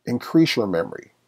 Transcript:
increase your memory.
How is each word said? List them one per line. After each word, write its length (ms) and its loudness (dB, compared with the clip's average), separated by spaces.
increase 500 2
your 100 0
memory. 460 -4